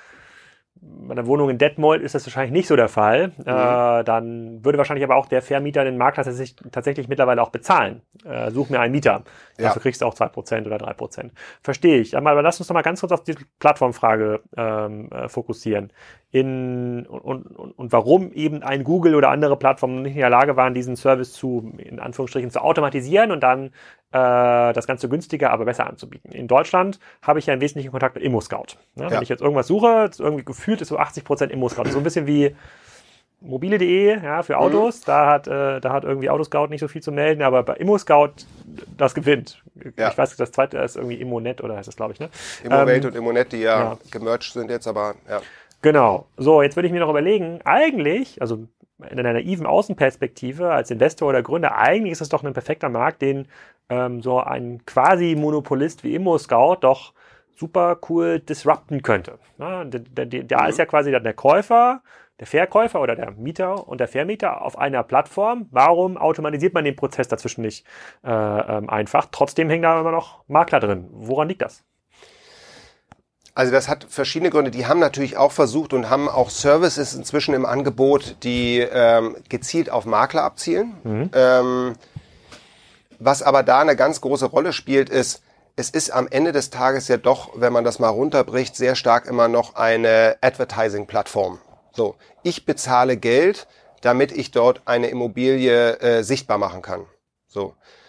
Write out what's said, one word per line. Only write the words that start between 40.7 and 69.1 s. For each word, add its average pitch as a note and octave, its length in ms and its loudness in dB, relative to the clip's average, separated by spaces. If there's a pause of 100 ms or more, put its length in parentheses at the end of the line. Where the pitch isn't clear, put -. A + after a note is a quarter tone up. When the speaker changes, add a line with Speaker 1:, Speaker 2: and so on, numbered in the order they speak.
Speaker 1:
ist B2+ 160 -6
irgendwie A#2+ 260 -10
Immonet B2 420 -8
oder A2+ 140 -10
heißt G2+ 100 -16
das, A2 80 -20
glaub A2 160 -8
ich, - 80 -16
ne? D#3 120 -12 (320)
Speaker 2:
Immowelt C3+ 400 4
Speaker 1:
Ähm, B2+ 80 -4
Speaker 2:
und G#2+ 40 -10
Immonet, A#2 360 0
die A#2 100 -6
ja A2 180 2
Speaker 1:
ja. A2+ 180 -2 (120)
Speaker 2:
gemerged A2+ 440 -6
sind A#2 180 -8
jetzt, A#2+ 160 -8
aber, G#2 260 -4 (160)
ja. G#2 120 -6 (400)
Speaker 1:
Genau. C3 460 4 (100)
So, D3 240 6
jetzt C#3+ 160 0
würde F3 100 0
ich E3+ 60 -6
mir F3 80 0
noch D#3+ 80 0
überlegen, E3+ 560 0
eigentlich, A#3 760 0
also A2+ 260 -6 (420)
in B2+ 100 -8
einer B2 140 0
naiven E3+ 320 -4
Außenperspektive D3+ 1080 -2
als B2+ 200 0
Investor C#3+ 360 0
oder C3 160 2
Gründer, C#3+ 320 -2
eigentlich E3 380 2
ist D3+ 80 -10
es D3 80 -8
doch D3+ 120 -2
ein C#3+ 120 -6
perfekter D3+ 340 -6
Markt, B2 340 -4
den, C#3 280 -2 (400)
ähm, B2 320 -4
so B2+ 180 0
ein A#2+ 460 -8
quasi E3+ 520 2
Monopolist D3+ 680 -2
wie B2 100 -4
ImmoScout E3 640 2
doch - 340 2 (440)
super F3 400 0 (100)
cool E3+ 320 0
disrupten - 600 -2
könnte. G2 380 -2 (180)
Ne? F3+ 300 -10
Der, B2+ 120 -8
der, B2+ 260 -8
der, B2+ 180 -8
der B2+ 180 0
Speaker 2:
Mhm. D3+ 80 2
Speaker 1:
ist D#3+ 100 -2
ja D#3+ 60 2
quasi C#3+ 260 0
dann A#2+ 140 0
der A2 80 -4
Käufer, A#3 680 2 (380)
der - 80 -16
Verkäufer F#3 540 0
oder A#2+ 160 0
der A2+ 140 -10
Mieter E3+ 540 -6
und B2+ 140 -8
der B2 80 -2
Vermieter F#3 540 -4
auf - 160 -8
einer C3+ 260 -2
Plattform. G3+ 680 -2
Warum E3+ 460 4
automatisiert D#3 560 0
man D#3+ 120 0
den C#3 100 -2
Prozess C3 320 -4
dazwischen - 340 -6
nicht, A2 240 -8 (380)
äh, C3 60 -6
ähm, G#2+ 600 -2
einfach? G#2+ 440 0